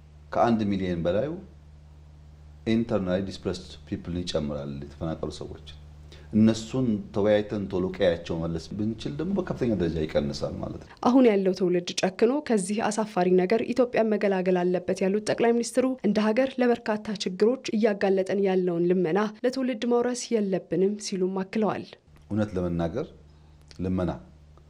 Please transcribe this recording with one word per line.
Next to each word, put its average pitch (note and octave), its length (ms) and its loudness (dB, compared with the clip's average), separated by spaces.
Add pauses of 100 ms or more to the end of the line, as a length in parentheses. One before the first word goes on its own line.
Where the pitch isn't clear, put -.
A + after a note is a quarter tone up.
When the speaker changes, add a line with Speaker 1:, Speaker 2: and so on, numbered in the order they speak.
(300)
Speaker 1:
ከአንድ A2 340 2
ሚሊዮን F#2 380 -2
በላዩ G2+ 280 0 (1400)
ኢንተርናሊ G#2 560 0
ዲስፕሌስድ F#2+ 480 -8 (120)
ፒፕልን F2+ 360 -8
ይጨምራል፣ D2 600 -4
የተፈናቀሉ D#2 540 -8
ሰዎች። - 360 -14 (640)
እነሱን A2 580 2 (200)
ተወያይተን G#2 580 0
ቶሎ F#2 240 -2
ቀያቸው F2 480 0
መለስ E2 320 -4
ብንችል A2 440 -6
ደግሞ D#3+ 200 -4
በከፍተኛ F3+ 400 -2
ደረጃ E2 240 0
ይቀንሳል D2 560 -2
ማለት - 260 -8
ነው። - 120 -20 (100)
Speaker 2:
አሁን C4 240 6
ያለው G3 280 4
ትውልድ F3+ 420 0
ጨክኖ F#3+ 360 2 (100)
ከዚህ G3+ 400 0
አሳፋሪ G#3+ 500 0
ነገር F#3 340 4
ኢትዮጵያን A#3+ 440 2
መገላገል F#3+ 480 2
አለበት F3+ 420 0
ያሉት G3+ 260 0
ጠቅላይ A#3 260 2
ሚኒስትሩ A#3+ 340 0 (180)
እንደ G#3+ 180 2
ሀገር A3+ 340 2
ለበርካታ A3+ 600 0
ችግሮች G#3 540 0
እያጋለጠን G3+ 720 2
ያለውን F3+ 460 2
ልመና F3+ 320 2 (200)
ለትውልድ B3 460 -2
መውረስ A#3+ 400 0
የለብንም F#3+ 760 0
ሲሉም F#3 380 -2
አክለዋል። F#3+ 480 -2 (380)
Speaker 1:
እውነት G#2 300 -2
ለመናገር F2 540 -2 (680)
ልመና፣ F2+ 320 -2 (600)